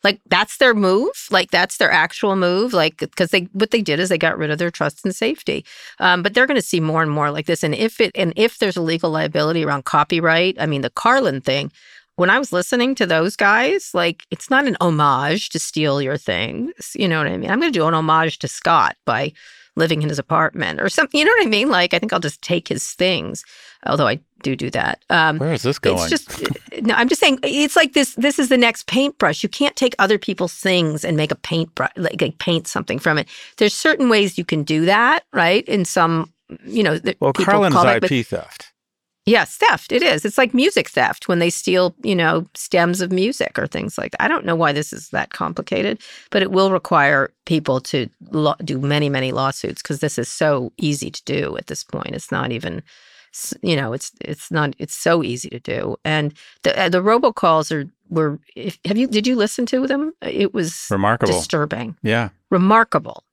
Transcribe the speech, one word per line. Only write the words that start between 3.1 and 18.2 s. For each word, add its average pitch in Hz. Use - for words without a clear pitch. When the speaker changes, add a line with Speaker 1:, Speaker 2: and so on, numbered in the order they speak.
Speaker 1:
'cause 175
they, 180
what 208
they 233
did 156
is 180
they 180
got 160
rid 151
of 151
their 170
trust -
and 185
safety. 226
Um, 180
but 202
they're 247
gonna 262
see 165
more 160
and 156
more 147
like 151
this. 165
And 151
if 220
it, 208
and 170
if 226
there's 196
a 180
legal 165
liability 156
around 143
copyright, 165
I 156
mean, 143
the 127
Carlin 226
thing, 139
when 180
I 220
was 277
listening 240
to 214
those 170
guys, 240
like, 175
it's -
not 285
an 196
homage 151
to -
steal 143
your 139
things. 113
You 196
know 160
what 147
I 90
mean? -
I'm 226
gonna 330
do 165
an 165
homage 160